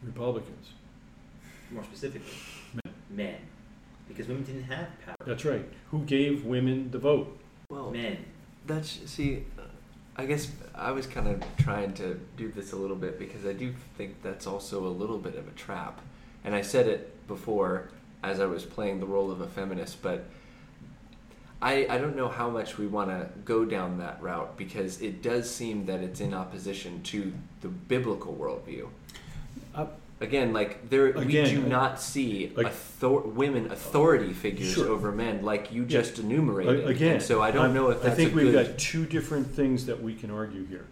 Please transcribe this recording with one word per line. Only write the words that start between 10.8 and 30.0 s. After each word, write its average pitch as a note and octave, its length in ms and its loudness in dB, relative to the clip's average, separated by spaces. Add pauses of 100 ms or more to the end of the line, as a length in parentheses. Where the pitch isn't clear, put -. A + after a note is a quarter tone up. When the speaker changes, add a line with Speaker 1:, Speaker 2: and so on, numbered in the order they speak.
Speaker 3:
was C3 160 -2
kind A2 200 0
of G2+ 140 2 (160)
trying G2+ 380 2
to F#2 240 -4 (160)
do A2 160 -6
this G2+ 220 -10
a - 20 -8
little G2 220 -4
bit F#2 200 -6
because G2 280 -10
I G2 80 -2
do B2 200 -6 (240)
think F#2+ 240 -12
that's F#2 260 -8
also G2 380 -4
a F#2 40 0
little G#2 280 -4
bit F2+ 180 -8
of - 120 -10
a - 40 -16
trap. - 500 -10 (420)
And G#2 100 -2
I G2+ 80 0
said A#2+ 260 4
it - 400 -4
before F#2 640 0 (320)
as F#2+ 200 -2
I G2 60 4
was F2 180 -2
playing G2 340 -4
the F#2+ 60 -4
role G2 260 0
of F2+ 80 -6
a F#2+ 80 -4
feminist, F#2 540 -6
but F2+ 240 -2 (1400)
I, C3+ 280 4
I B2 100 4
don't C#3+ 180 -2
know B2+ 100 0
how A#2+ 220 -2
much A2+ 280 -4
we G#2 100 -2
wanna F#2+ 420 -2 (160)
go A2+ 180 4
down F2+ 360 0
that - 220 -8
route F2 360 -6
because F#2+ 420 -4
it G2+ 220 -6
does A#2+ 280 0
seem G#2+ 360 -4
that F#2 160 -2
it's F2+ 180 -6
in G2+ 140 -2
opposition F#2 720 -6
to G2 280 -4 (300)
the F#2+ 80 -6
biblical G#2+ 680 0
worldview. C2 540 -6 (840)
Speaker 1:
Uh, D3+ 120 -2 (340)